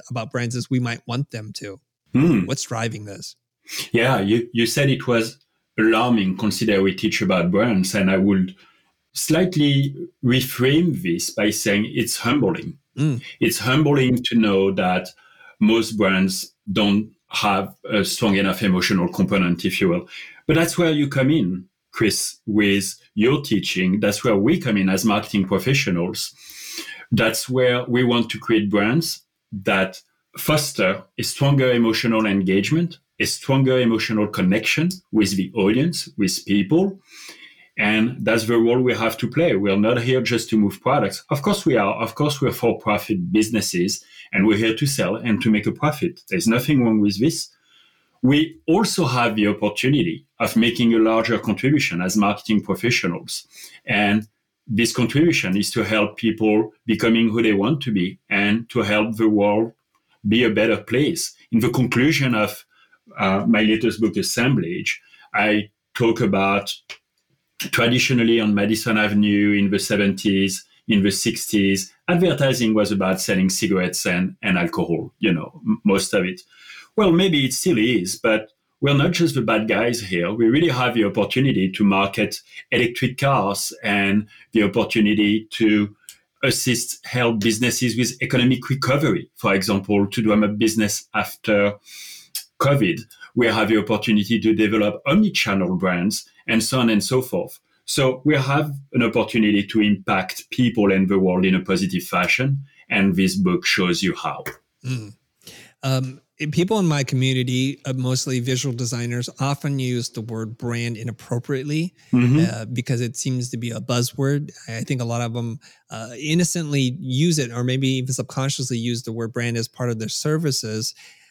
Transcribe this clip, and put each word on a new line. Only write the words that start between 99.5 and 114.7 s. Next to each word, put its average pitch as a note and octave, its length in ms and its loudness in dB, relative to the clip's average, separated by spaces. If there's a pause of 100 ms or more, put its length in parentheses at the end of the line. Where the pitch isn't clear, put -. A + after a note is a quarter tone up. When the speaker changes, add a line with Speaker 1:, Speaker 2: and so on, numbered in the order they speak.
Speaker 2:
to G#2+ 140 0
impact G2 680 -2
people A2 400 2
and F#2+ 180 2
the G2 100 2
world F#2 260 2
in F#2 100 4
a F2+ 60 2
positive F#2 420 -2
fashion. B2+ 640 -2 (240)
And G2 260 2
this F#2 220 2
book F2+ 280 0
shows F2+ 380 0
you F2+ 140 0
how. D2+ 280 -8 (400)
Speaker 1:
Mm. A#2 300 -8 (680)
Um, C3 380 -4 (300)
people F#3 280 0
in F#3 80 2
my C#3+ 180 0
community, C3 800 -2
uh, C3+ 80 -6
mostly B2+ 480 -4
visual B2+ 340 -4
designers, A#2+ 640 -6
often C#3 400 -4
use B2 320 -4
the A2+ 120 -10
word A2 360 -10
brand A#2 380 -6
inappropriately, C3+ 960 -6 (180)
Speaker 2:
Mm-hmm. B2 280 4
Speaker 1:
uh, A2+ 260 0
because B2 340 -4
it A#2+ 160 -6
seems B2 340 -4
to B2 60 -8
be A#2 140 -8
a G#2+ 100 -8
buzzword. C3+ 680 -2 (180)
I A2+ 140 -8